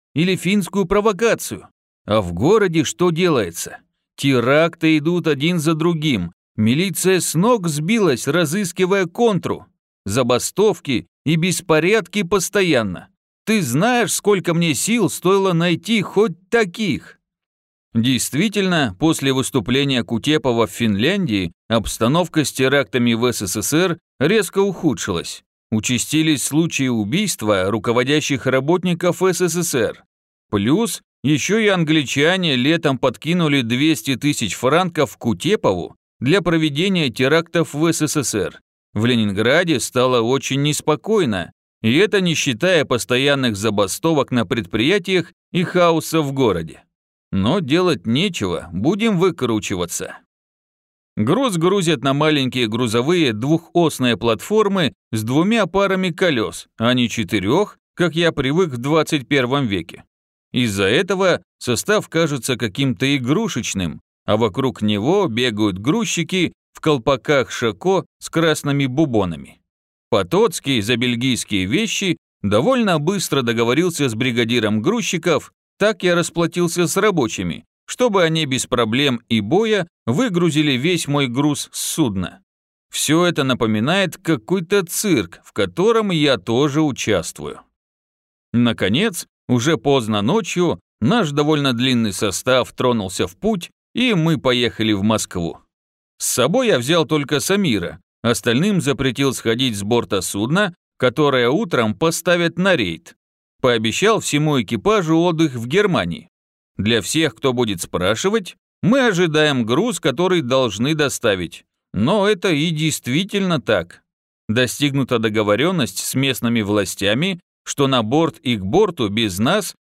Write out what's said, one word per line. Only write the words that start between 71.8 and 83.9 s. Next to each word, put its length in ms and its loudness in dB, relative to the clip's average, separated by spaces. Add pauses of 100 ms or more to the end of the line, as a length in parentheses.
довольно 580 2
быстро 440 -2
договорился 640 0
с 40 -4
бригадиром 680 0
грузчиков, 720 -2 (260)
так 240 0
я 120 2
расплатился 720 0
с 100 -2
рабочими, 640 0 (220)
чтобы 380 2
они 220 0
без 200 -2
проблем 640 0
и 100 2
боя 480 0 (180)
выгрузили 680 0
весь 340 -2
мой 200 0
груз 440 -2
с 80 -10
судна. 640 -4 (480)
Все 320 0
это 220 0
напоминает 720 0